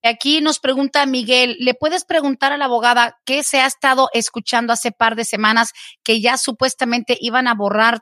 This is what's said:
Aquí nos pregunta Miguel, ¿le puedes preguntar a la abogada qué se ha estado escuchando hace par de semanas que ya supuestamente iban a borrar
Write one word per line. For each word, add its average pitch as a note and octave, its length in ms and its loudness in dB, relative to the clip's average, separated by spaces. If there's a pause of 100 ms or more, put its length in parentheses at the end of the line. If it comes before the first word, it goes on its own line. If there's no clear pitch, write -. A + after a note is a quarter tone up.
Aquí C4+ 380 0
nos D4+ 180 0
pregunta C#4 480 0
Miguel, B3+ 540 0
¿le B3 120 2
puedes D#4 320 -2
preguntar C#4+ 480 0
a C#4+ 40 -4
la C#4+ 80 -2
abogada A#3+ 600 2
qué C#4 200 -2
se C4+ 160 0
ha C4 60 4
estado C4 460 2
escuchando A#3 600 -2
hace A#3 180 -2
par A3+ 240 0
de A3+ 100 -4
semanas A3 480 2 (300)
que A3+ 180 0
ya A#3+ 160 2
supuestamente A#3+ 840 -2
iban A#3+ 260 -2
a A#3+ 80 0
borrar G#3+ 480 0